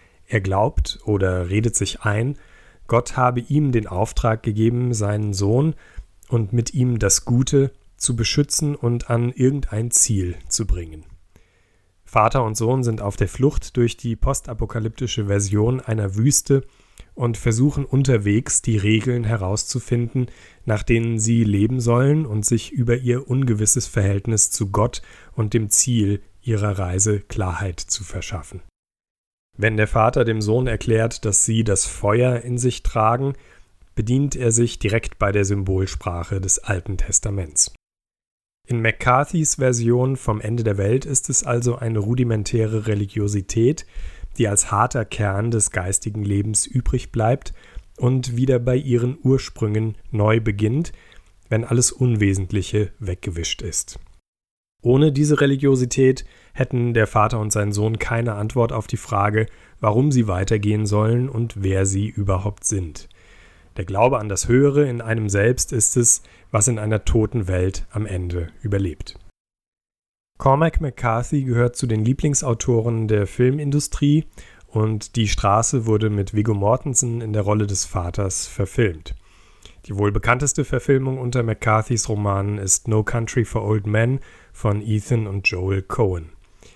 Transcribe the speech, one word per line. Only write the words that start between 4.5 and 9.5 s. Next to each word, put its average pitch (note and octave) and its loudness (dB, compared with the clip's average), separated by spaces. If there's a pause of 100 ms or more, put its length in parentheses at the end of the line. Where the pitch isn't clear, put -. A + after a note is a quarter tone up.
seinen G#2 -2
Sohn A2+ 2 (540)
und A2+ 0
mit A#2 0
ihm B2 0
das G2+ 2
Gute C3+ 4 (260)
zu - -2
beschützen C#3+ 0
und A#2+ -2
an A#2+ 0
irgendein B2+ 0